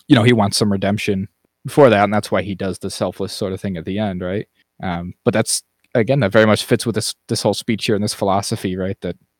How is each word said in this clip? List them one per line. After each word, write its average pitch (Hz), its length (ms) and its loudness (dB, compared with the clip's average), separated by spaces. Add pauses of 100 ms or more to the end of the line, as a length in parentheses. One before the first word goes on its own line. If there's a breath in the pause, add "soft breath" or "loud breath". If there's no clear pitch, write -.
you 147 60 6
know, 113 100 6
he 123 100 6
wants 101 240 0
some 107 120 0
redemption, 98 560 -2 (380)
before 139 260 6
that, 104 140 6
and 104 80 0
that's 107 180 -2
why 98 120 0
he 95 120 -8
does 95 240 -6
the 98 120 -8
selfless 95 420 -6
sort 98 200 -6
of 95 80 -8
thing 95 160 -6
at 80 80 -10
the 95 140 -6
end, 98 240 -4
right? 92 240 -6 (360)
Um, 87 320 -8 (100)
but 120 80 4
that's, 110 300 -2 (320)
again, 127 260 2
that 101 120 0
very 110 140 6
much 104 180 2
fits - 200 0
with 110 100 -2
this, - 200 -4 (140)
this 117 140 -2
whole 104 120 2
speech - 320 -4
here 113 80 2
and 101 100 0
this 104 100 -4
philosophy, 98 600 -2
right? 95 240 -6
That 87 160 -8 (240)